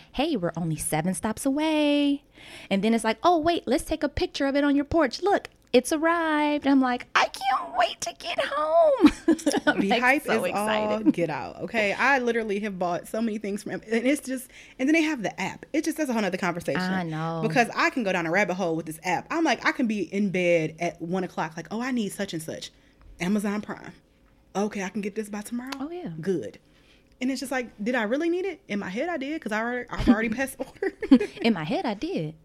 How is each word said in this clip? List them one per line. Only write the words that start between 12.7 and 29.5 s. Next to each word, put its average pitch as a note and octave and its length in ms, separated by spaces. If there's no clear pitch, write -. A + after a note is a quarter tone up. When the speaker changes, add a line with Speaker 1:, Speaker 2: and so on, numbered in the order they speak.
Speaker 2:
bought F3 280
so A3 140
many A3+ 180
things G#3 240
from - 100
Am-, F#3 80
and A#3 160
it's D4 180
just, B3+ 240
and C4 80
then D#4 60
they E4 80
have D4+ 200
the - 180
app. - 340
It D#4 100
just, - 140
that's D4+ 120
a A#3+ 40
whole A3+ 80
nother F#3 160
conversation. F3+ 440
Speaker 1:
I F#3 220
know. D#3+ 420
Speaker 2:
Because A#3 300
I D4+ 140
can C4+ 140
go F#3+ 100
down E3+ 120
a D#3+ 60
rabbit F#3 240
hole F3 200
with D#3+ 100
this D#3 180
app. F3 260
I'm D#4+ 140
like, B3 220
I D4 80
can C4+ 140
be G#3 160
in G3+ 260
bed E3+ 500
at E3+ 220
one F3+ 220
o'clock, E3 340
like, E3 140
"Oh, A3 100
I C4 100
need A3+ 220
such G3 200
and D#3+ 80
such. - 300
Amazon G#3 420
Prime. - 320
Okay, G#3 280
I F#3 60
can G#3 120
get G3+ 140
this G#3+ 140
by G#3 120
tomorrow." A#3+ 380
Speaker 1:
Oh, C#4+ 120
yeah. F4 200
Speaker 2:
Good. D3 380
And B3+ 100
it's C4 80
just C4+ 120
like, B3 180
did A#3 140
I A#3 80
really C#4+ 260
need F4+ 160
it? F#4 220
In G#3 120
my F#3 100
head, A#3+ 200
I E4+ 80
did, C#4+ 240
'cause G#3 120